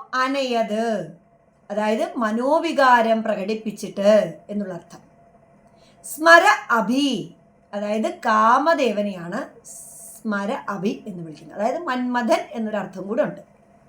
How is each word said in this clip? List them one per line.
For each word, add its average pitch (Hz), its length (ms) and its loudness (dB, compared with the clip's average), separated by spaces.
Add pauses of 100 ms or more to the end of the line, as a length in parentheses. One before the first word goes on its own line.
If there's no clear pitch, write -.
(220)
അനയത്, 233 640 -2 (840)
അതായത് 214 340 0 (180)
മനോവികാരം 247 1040 4
പ്രകടിപ്പിച്ചിട്ട് 208 840 0 (400)
എന്നുള്ള 196 260 -6
അർത്ഥം. - 240 -20 (1040)
സ്മര 330 380 6 (340)
അഭി, 254 320 0 (640)
അതായത് 208 360 -2 (180)
കാമദേവനെയാണ് 220 1120 2 (340)
സ്മര - 760 -8 (240)
അഭി 190 180 -2 (160)
എന്ന് 180 160 -12
വിളിക്കുന്നത്, 151 340 -16
അതായത് 262 220 -2 (100)
മന്മഥൻ 247 500 0 (160)
എന്നൊരർത്ഥം 208 540 -6
കൂടെ 262 180 -2
ഉണ്ട്. - 140 -12 (460)